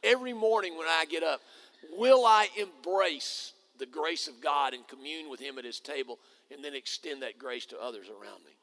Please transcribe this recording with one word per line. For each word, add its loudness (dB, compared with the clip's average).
Every 2
morning 2
when -4
I 4
get -4
up, 0
will 8
I 8
embrace -2
the -8
grace -4
of -16
God 2
and -16
commune -12
with -12
him -10
at -12
his -10
table -8
and -16
then -10
extend -10
that -10
grace -10
to -16
others -10
around -18
me? -20